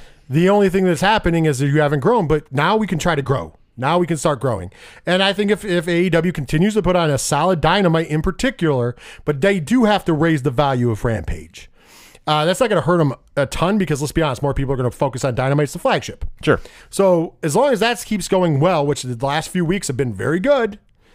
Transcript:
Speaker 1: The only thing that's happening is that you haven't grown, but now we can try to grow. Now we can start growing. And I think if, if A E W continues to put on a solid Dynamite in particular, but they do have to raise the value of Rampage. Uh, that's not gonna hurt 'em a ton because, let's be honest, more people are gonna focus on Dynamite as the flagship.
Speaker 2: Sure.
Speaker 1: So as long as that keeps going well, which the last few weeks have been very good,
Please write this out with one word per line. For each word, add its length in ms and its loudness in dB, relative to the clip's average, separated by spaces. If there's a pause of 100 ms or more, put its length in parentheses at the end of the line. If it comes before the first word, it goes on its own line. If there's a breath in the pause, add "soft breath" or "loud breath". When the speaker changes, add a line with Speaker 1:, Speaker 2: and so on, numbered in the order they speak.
(300 loud breath)
Speaker 1:
The 180 2
only 220 4
thing 160 2
that's 160 0
happening 440 2
is 140 0
that 80 0
you 140 2
haven't 180 0
grown, 260 2
but 280 -2
now 240 2
we 100 -2
can 120 -4
try 160 0
to 60 0
grow. 320 -4 (220)
Now 240 0
we 80 0
can 80 -2
start 240 -2
growing. 320 -4 (340 loud breath)
And 160 0
I 120 2
think 180 -2
if, 140 -2
if 240 -2
A 140 2
E 60 0
W 220 2
continues 440 0
to 60 2
put 140 2
on 140 2
a 80 0
solid 420 0
Dynamite 480 2
in 140 -2
particular, 720 -2 (300 loud breath)
but 160 -2
they 180 2
do 240 2
have 220 2
to 80 2
raise 300 2
the 80 0
value 380 0
of 140 -2
Rampage. 640 -6 (560 loud breath)
Uh, 200 2
that's 160 0
not 80 4
gonna 100 2
hurt 220 2
'em 120 2 (220)
a 100 0
ton 320 0
because, 220 -2
let's 140 -6
be 80 2
honest, 200 -2
more 120 0
people 200 -2
are 40 -2
gonna 120 -2
focus 360 -4
on 100 -2
Dynamite 300 0
as 80 -8
the 60 -12
flagship. 440 -2 (180)
Speaker 2:
Sure. 200 2 (280 loud breath)
Speaker 1:
So 540 2
as 140 -2
long 160 4
as 80 -2
that 240 0
keeps 240 -4
going 320 2
well, 260 2
which 160 -4
the 220 -6
last 240 -4
few 160 -2
weeks 220 -2
have 100 -4
been 160 -2
very 260 -2
good, 400 0 (360 soft breath)